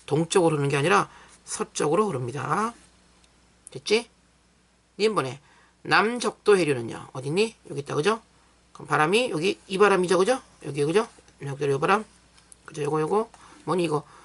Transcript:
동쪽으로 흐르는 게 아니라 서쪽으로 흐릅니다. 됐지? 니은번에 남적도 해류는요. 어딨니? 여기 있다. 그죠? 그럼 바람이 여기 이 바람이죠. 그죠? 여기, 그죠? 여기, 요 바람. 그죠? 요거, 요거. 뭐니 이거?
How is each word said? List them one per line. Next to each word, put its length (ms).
동쪽으로 520
흐르는 120
게 80
아니라 320
서쪽으로 600
흐릅니다. 680
됐지? 400
니은번에 420
남적도 760
해류는요. 560
어딨니? 420
여기 100
있다. 140
그죠? 260
그럼 120
바람이 440
여기 360
이 120
바람이죠. 400
그죠? 240
여기, 180
그죠? 240
여기, 220
요 160
바람. 240
그죠? 160
요거, 180
요거. 300
뭐니 180
이거? 220